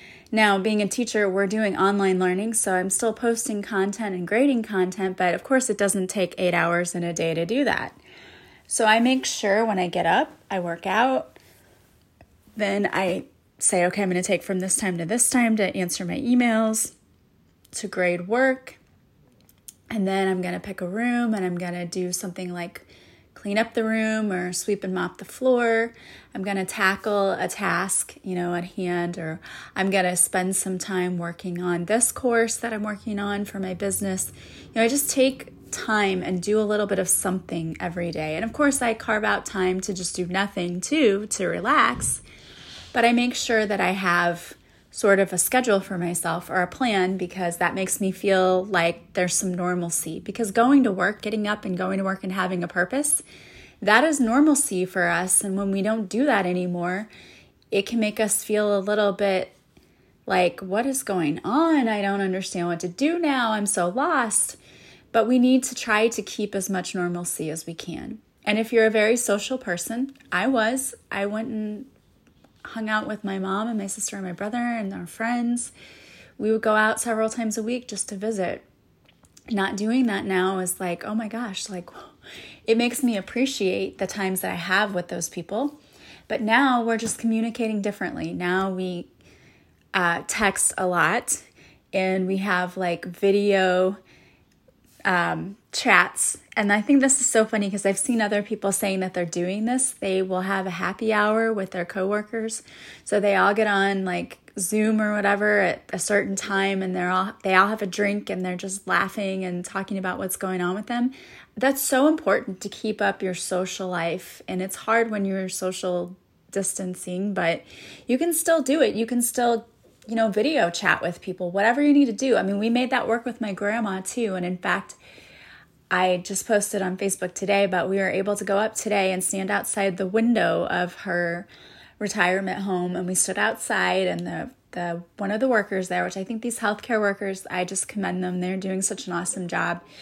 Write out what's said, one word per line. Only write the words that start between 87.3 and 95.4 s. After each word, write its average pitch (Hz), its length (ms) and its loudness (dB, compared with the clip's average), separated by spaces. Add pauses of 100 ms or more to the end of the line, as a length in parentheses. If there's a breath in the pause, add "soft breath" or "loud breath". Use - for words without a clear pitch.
differently. 185 520 -4
Now 180 360 0
we, 180 380 -6 (880 soft breath)
uh, 175 320 2
text - 500 0
a 190 80 0
lot 170 560 2 (500 soft breath)
and 190 360 2
we 190 100 0
have, 185 400 0
like, 175 280 -2
video, 190 920 4 (1080 soft breath)
um, 170 500 0 (160)